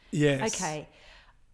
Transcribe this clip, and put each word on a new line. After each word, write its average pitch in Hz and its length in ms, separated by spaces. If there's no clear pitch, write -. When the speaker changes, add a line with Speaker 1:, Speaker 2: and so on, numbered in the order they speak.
Speaker 1:
Yes. 147 420
Speaker 2:
Okay. 156 340